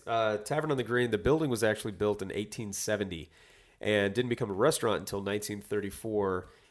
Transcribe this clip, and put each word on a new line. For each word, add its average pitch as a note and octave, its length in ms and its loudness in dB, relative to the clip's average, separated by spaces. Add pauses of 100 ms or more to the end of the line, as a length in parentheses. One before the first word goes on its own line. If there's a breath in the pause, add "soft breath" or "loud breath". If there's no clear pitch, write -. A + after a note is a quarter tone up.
Uh, A2 320 2
Tavern D3+ 340 -2
on C#3 40 2
the C3 60 -2
Green, A#2+ 300 2
the G#2+ 60 2
building C#3+ 320 2
was A2+ 120 0
actually G#2+ 300 0
built G#2 280 0
in F#2+ 120 -6
eighteen G#2 400 -6
seventy G2 580 -4 (500 soft breath)
and G2+ 320 4
didn't B2 180 0
become A#2 200 -2
a F#2+ 40 -4
restaurant A2+ 460 2
until G2+ 200 -4
nineteen G3 400 -4
thirty-four G2 880 -2 (220 soft breath)